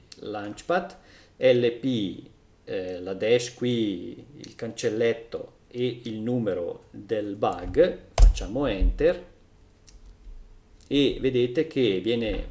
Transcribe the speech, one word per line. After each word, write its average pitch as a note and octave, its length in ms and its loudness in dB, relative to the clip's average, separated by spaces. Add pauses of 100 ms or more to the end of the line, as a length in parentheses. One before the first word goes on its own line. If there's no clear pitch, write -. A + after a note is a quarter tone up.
(180)
Launchpad, G#2 800 -6 (420)
L B2 280 6 (140)
P, A2+ 420 -4 (420)
eh, F#2 360 -8
la F#2 140 -6
dash A#2 400 0
qui, G#2+ 680 -4 (140)
il - 180 -18
cancelletto A2+ 960 -4 (160)
e B2 360 -4
il A2 160 -8
numero G#2 720 -2
del G#2 460 -6
bug, B2 600 2 (160)
facciamo A2+ 520 6
enter, A#2 680 0 (1500)
e C#3 320 2
vedete B2 480 0
che G#2+ 340 0
viene G#2+ 500 -2